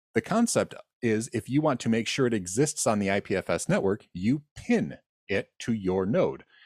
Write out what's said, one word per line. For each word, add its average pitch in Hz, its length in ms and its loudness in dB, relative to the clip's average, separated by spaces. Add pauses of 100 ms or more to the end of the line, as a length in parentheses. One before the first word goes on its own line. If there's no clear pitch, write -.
(120)
the 113 80 4
concept 214 540 0 (260)
is, 113 320 0
if 110 160 -4
you 135 120 2
want 151 200 0
to - 80 -2
make 113 200 0
sure 135 180 0
it 113 80 2
exists 104 500 -2
on 110 140 2
the 98 120 0
I 101 100 2
P - 160 -4
F 90 120 -2
S 85 200 0
network, 107 440 0
you 113 300 0 (120)
pin 185 440 -2 (300)
it 98 220 -2 (100)
to 117 120 -2
your 95 320 0
node. 104 400 0 (200)